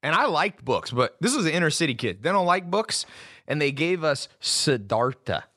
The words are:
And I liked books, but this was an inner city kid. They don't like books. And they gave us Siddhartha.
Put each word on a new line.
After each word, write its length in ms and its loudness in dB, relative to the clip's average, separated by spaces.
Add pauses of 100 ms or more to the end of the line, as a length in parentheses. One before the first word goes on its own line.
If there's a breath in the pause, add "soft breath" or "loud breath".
And 80 2
I 120 4
liked 400 0
books, 260 0
but 300 0
this 120 2
was 120 0
an 80 2
inner 160 2
city 260 0
kid. 280 -4
They 100 0
don't 120 2
like 240 2
books. 360 -2 (420 loud breath)
And 140 0
they 100 2
gave 320 0
us 240 -2 (140)
Siddhartha. 1040 0 (120)